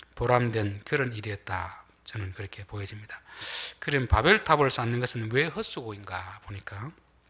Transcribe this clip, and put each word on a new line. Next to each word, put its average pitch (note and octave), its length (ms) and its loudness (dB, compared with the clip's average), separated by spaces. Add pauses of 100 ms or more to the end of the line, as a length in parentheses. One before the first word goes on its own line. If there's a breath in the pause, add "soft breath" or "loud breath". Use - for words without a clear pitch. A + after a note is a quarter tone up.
(140 loud breath)
보람된 A2+ 720 2
그런 C3+ 280 0
일이었다, G2+ 760 -6 (180)
저는 G2 280 -6
그렇게 G2 320 -10
보여집니다. G#2 560 -10 (600 loud breath)
그럼 C#3 260 0
바벨탑을 D3 640 6
쌓는 A#2+ 300 2
것은 A2+ 320 0
왜 C#3+ 140 4
헛수고인가 G2+ 960 -6
보니까, G#2 480 -10 (380)